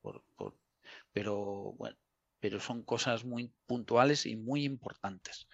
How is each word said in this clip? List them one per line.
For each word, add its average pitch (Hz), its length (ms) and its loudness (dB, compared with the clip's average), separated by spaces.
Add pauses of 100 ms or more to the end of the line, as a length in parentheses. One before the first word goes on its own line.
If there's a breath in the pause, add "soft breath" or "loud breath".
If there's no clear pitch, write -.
Por, - 220 -12 (120)
por, - 220 -8 (560 loud breath)
pero, 101 640 -2
bueno, - 200 -8 (420)
pero 101 200 0
son 117 240 -4
cosas 117 420 0
muy 120 280 -6 (140)
puntuales 123 580 6
y 113 120 -2
muy 135 280 0
importantes. - 880 -6